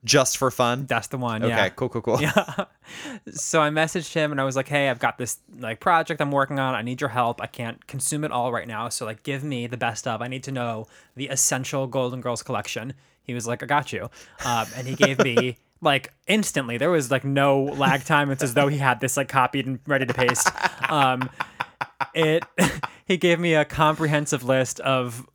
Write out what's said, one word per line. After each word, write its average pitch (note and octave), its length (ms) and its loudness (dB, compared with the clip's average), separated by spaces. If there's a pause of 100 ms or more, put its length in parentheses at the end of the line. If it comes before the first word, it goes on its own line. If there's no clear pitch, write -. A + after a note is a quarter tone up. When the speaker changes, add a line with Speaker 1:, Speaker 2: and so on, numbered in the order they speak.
Speaker 1:
just C3 320 4
for C3 140 2
fun? B2 340 0
Speaker 2:
That's A#2 220 -2
the C#3 100 -8
one, A#2 260 -2
Speaker 1:
Okay, A2+ 100 4
Speaker 2:
yeah. G#2 160 2
Speaker 1:
cool, B2+ 200 -4
cool, A2+ 120 -4
cool. A#2 200 2
Speaker 2:
<laughs> D3+ 60 2
Yeah. - 380 0 (680)
So - 280 0
I D3 80 4
messaged D#3 440 -2
him D3+ 180 0
and C#3+ 80 -4
I C3+ 60 2
was C3+ 100 -2
like, C3+ 140 -2
"Hey, C#3+ 200 2
I've B2 100 -2
got B2 180 0
this, - 220 -6 (200)
like, A2+ 220 -8
project E3 400 2
I'm C#3+ 100 0
working C#3 260 2
on. C3 160 0
I A2 80 -2
need B2 200 -6
your C#3 80 -2
help. A#2+ 320 0
I A2+ 60 -6
can't - 400 -10
consume D3 360 -4
it D3+ 80 -4
all B2 220 0
right A#2 140 -4
now. A2+ 200 -6
So, A#2 180 -8
like, A2 180 -10
give C#3 200 -6
me B2 240 -6
the A#2+ 80 -8
best C3+ 320 -4
of. A2+ 140 -4
I A#2+ 80 -6
need C3 140 -10
to C3+ 100 -10
know A#2 340 -6 (280)
the C3+ 120 -8
essential C3+ 600 -2
Golden B2+ 340 -2
Girls A#2+ 220 -4
collection." A#2 500 -6 (300)
He C3 100 -8
was A#2+ 120 -6
like, A#2+ 160 -4
"I B2+ 40 -10
got C#3+ 260 2
you." G#2+ 180 -6 (360)
Um, A#2 220 0 (100)
and B2+ 100 -8
he C3 80 -4
gave C3+ 240 2
me, B2 380 0 (120)
<laughs> - 120 -20
like, C#3+ 320 0 (140)
instantly. C#3+ 500 0
There C#3+ 120 0
was, D3 220 2
like, C3 140 0
no C#3 360 4
lag C#3 440 2
time. D3 260 4
It's C3+ 100 -4
as C3 120 -2
though C#3+ 160 4
he D3 80 0
had C3 240 2
this, C3 160 -2
like, C#3 100 0
copied C3 380 2
and C3 200 -6
ready C3+ 200 2
to B2 80 0
paste. A#2+ 340 2 (420)
Um, C3 400 2 (840)
it, D#3+ 300 2 (320)
<laughs> - 300 -10
he F#3 120 2
gave E3+ 220 4
me F3 160 2
a D3+ 100 6
comprehensive D3+ 800 2
list C3 380 0
of, B2+ 540 -2